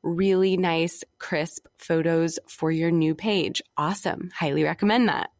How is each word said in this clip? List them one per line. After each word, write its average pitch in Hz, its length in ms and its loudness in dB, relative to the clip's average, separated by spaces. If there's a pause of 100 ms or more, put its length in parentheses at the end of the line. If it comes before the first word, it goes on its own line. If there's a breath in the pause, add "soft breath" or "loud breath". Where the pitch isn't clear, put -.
really 190 540 2
nice, 170 460 0 (160)
crisp - 480 -4 (100)
photos 165 680 0
for - 240 -4
your 165 220 0
new 160 240 2
page. 202 440 -2 (160)
Awesome. 180 560 -4
Highly 151 300 0
recommend 208 460 2
that. - 320 -2